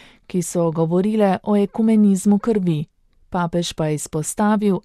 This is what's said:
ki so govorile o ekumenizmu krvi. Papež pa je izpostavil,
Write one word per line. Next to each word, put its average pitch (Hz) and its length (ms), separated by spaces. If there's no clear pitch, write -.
ki 180 160
so 170 280
govorile 185 720
o 208 140
ekumenizmu 208 840
krvi. 180 460
Papež 175 420
pa 160 140
je 151 80
izpostavil, 202 920